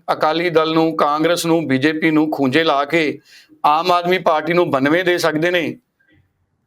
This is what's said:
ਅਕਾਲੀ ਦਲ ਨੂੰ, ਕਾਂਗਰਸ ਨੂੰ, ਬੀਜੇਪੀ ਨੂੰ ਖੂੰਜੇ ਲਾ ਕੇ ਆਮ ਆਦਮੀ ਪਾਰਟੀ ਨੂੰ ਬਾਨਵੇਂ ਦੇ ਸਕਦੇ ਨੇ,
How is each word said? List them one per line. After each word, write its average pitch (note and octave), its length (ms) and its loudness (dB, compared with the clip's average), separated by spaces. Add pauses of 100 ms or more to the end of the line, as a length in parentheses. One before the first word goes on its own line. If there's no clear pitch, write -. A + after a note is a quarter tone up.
(120)
ਅਕਾਲੀ E3 380 -2
ਦਲ D#3+ 240 2
ਨੂੰ, D#3+ 220 0
ਕਾਂਗਰਸ D#3+ 500 0
ਨੂੰ, E3 220 0
ਬੀਜੇਪੀ D#3 420 0
ਨੂੰ D3+ 200 2
ਖੂੰਜੇ C#3+ 340 0
ਲਾ C#3+ 200 0
ਕੇ D3+ 340 -2 (460)
ਆਮ E3 280 2
ਆਦਮੀ F3 260 0
ਪਾਰਟੀ E3 340 0
ਨੂੰ F3 180 2
ਬਾਨਵੇਂ D3 340 0
ਦੇ F3 140 0
ਸਕਦੇ D#3+ 320 -2
ਨੇ, D3+ 280 -4 (880)